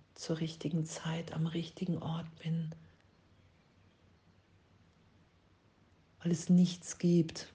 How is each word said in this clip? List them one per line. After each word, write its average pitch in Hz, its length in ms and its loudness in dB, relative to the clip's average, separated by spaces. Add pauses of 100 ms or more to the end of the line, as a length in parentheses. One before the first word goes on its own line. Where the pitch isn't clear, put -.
(140)
zur - 240 -4
richtigen 160 460 -2
Zeit 165 480 -6
am 160 140 0
richtigen 170 520 -4
Ort 165 280 -4 (160)
bin, 160 320 -2 (3500)
weil 170 100 0
es - 180 0
nichts - 480 4
gibt, 170 560 4